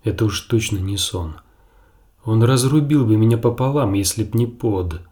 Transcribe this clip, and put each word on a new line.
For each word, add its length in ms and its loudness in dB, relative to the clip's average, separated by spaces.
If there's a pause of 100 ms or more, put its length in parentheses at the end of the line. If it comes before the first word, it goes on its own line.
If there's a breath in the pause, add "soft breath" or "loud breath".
Это 220 0
уж 160 -2
точно 360 -2
не 200 -4
сон. 380 -6 (880 soft breath)
Он 200 2
разрубил 640 2
бы 120 4
меня 200 4
пополам, 560 0
если 300 -2
б 120 -6
не 120 0
Под. 540 -4 (100)